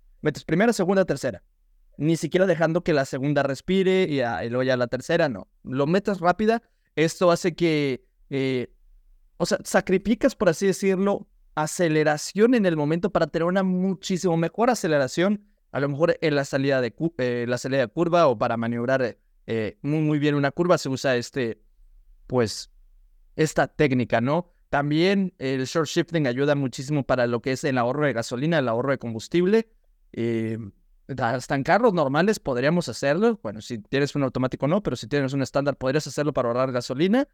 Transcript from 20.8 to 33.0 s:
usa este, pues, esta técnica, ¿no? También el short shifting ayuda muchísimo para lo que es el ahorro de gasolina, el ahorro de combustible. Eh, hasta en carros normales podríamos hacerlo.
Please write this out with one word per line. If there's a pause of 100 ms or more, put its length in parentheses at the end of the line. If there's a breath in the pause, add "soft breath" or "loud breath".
usa
este, (680)
pues, (680)
esta
técnica,
¿no? (140)
También
el
short
shifting
ayuda
muchísimo
para
lo
que
es
el
ahorro
de
gasolina,
el
ahorro
de
combustible. (420)
Eh, (600)
hasta
en
carros
normales
podríamos
hacerlo.